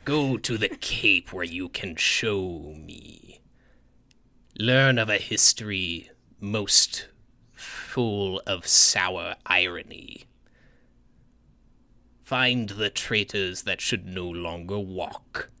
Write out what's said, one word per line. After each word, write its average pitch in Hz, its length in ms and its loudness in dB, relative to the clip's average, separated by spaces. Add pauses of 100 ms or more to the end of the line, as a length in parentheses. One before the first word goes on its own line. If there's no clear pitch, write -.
Go 139 320 2
to 117 200 -2
the 104 120 2
Cape - 640 0
where 90 120 -4
you 87 240 -6
can 87 280 -8
show 90 800 0
me. - 640 -18 (1160)
Learn 127 400 6
of 110 100 2
a 104 100 2
history 95 920 0 (300)
most - 680 2 (440)
full 101 960 -4
of 92 200 -4
sour 92 680 4 (100)
irony. 90 800 -2 (2000)
Find 127 460 2
the 101 220 -2
traitors 98 720 -2
that 92 180 -4
should 95 260 -2
no 92 220 -6
longer 85 500 -6
walk. 92 720 -8 (100)